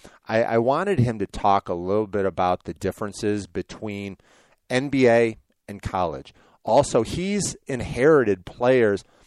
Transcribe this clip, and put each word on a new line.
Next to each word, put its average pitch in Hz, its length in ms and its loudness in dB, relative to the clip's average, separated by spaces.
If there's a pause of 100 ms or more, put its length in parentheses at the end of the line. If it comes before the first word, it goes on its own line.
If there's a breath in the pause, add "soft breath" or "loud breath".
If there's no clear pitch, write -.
(280 soft breath)
I, 110 140 2
I 117 160 0
wanted 151 400 0
him 120 220 0
to 98 60 -2
talk - 440 0
a 92 40 -4
little 95 320 -2
bit 98 200 -2
about 90 380 -2
the 87 100 -10
differences 101 720 -6
between 101 720 -10 (500 soft breath)
N 131 220 -2
B 131 180 4
A 117 300 4 (280)
and 101 140 -14
college. 82 540 -6 (300 soft breath)
Also, 123 380 2
he's 185 540 -4 (100)
inherited 120 800 2
players 120 600 2 (220 soft breath)